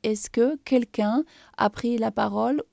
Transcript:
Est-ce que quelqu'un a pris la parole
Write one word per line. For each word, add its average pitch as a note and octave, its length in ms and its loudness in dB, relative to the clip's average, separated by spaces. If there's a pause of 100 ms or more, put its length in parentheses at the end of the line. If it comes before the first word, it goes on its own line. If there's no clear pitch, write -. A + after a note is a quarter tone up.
Est-ce G#3+ 280 -4
que C4 340 2
quelqu'un A#3+ 600 0 (320)
a G#3 140 2
pris A#3+ 280 -2
la A3 120 -2
parole G#3+ 520 -2 (100)